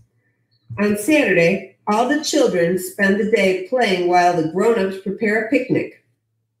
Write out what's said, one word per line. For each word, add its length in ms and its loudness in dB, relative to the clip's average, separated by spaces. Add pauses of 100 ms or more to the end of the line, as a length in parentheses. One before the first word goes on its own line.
(800)
On 180 0
Saturday, 800 0 (120)
all 200 0
the 160 -2
children 540 0
spend 420 -2
the 100 -2
day 380 0
playing 400 0
while 280 4
the 140 -2
grown-ups 520 0
prepare 420 -2
a 60 -10
picnic. 540 -2 (560)